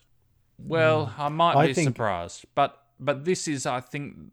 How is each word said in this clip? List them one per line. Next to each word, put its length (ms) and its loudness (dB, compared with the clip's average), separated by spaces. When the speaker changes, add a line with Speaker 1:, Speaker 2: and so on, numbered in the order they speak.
Speaker 1:
Well, 600 0
Speaker 2:
Mm. 60 -10
Speaker 1:
I 60 0
might 260 2
Speaker 2:
I 120 6
Speaker 1:
be 60 0
Speaker 2:
think 140 2
Speaker 1:
surprised, 560 -4
but, 280 0
but 240 -4
this 240 -2
is, 180 -4
I 140 -2
think, 380 -12